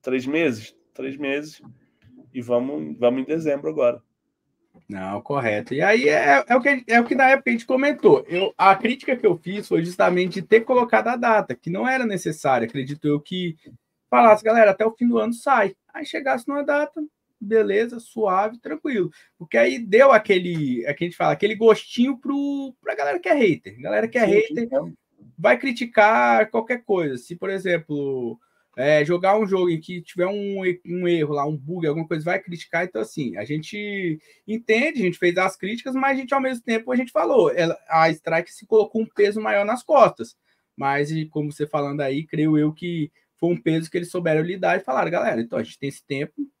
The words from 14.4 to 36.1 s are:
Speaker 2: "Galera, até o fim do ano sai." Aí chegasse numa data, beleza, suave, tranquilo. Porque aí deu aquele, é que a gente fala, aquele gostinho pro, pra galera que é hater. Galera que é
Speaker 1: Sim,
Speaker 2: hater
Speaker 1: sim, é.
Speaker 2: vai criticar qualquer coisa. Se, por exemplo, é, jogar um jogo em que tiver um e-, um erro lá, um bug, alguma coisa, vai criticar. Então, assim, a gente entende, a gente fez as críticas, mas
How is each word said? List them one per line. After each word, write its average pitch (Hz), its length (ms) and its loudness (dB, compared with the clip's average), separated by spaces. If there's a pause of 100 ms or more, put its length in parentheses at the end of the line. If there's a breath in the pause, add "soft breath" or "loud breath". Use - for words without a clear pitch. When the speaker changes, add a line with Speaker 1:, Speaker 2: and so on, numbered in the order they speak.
Speaker 2:
"Galera, 220 280 6
até 214 120 -2
o 226 80 0
fim 240 160 -2
do 233 100 2
ano 220 140 -2
sai." 233 420 0 (200)
Aí 311 100 -10
chegasse 269 440 -4
numa 285 140 -4
data, 294 400 -4 (380)
beleza, 220 600 0
suave, 214 580 -2
tranquilo. 262 520 -4 (280 soft breath)
Porque 175 200 -4
aí 254 200 2
deu 233 340 6
aquele, 175 760 0
é 143 80 -4
que 170 100 -6
a - 20 -4
gente 175 100 -10
fala, 160 160 0
aquele 208 220 -2
gostinho 233 640 2
pro, 277 640 -6
pra - 140 -6
galera 285 240 -2
que 359 100 -6
é 339 60 4
hater. 147 460 0
Galera 208 280 -2
que 233 80 -6
é 233 100 2
Speaker 1:
Sim, 190 60 2
Speaker 2:
hater 233 360 0
Speaker 1:
sim, 254 60 -8
é. 170 180 -4 (460)
Speaker 2:
vai 226 200 2
criticar 233 920 2
qualquer 240 340 -4
coisa. 160 340 -2
Se, - 180 -14
por 190 140 -8
exemplo, 147 880 -4 (380)
é, 151 280 4
jogar 180 320 2
um 220 100 0
jogo 185 220 0
em 165 120 0
que 180 200 -12
tiver 180 260 -4
um 196 380 -6
e-, 180 220 -2
um 175 200 -4
erro 156 280 0
lá, 143 100 0
um 156 120 -4
bug, 156 300 -6
alguma 156 200 -2
coisa, 160 180 -6
vai 175 140 -2
criticar. 170 460 -6
Então, 214 180 -8
assim, 135 340 -8
a 104 80 -8
gente 175 720 -6 (280 soft breath)
entende, 233 540 -2
a 190 40 0
gente 175 140 -2
fez 175 180 2
as 190 200 0
críticas, 233 380 -8
mas 262 220 0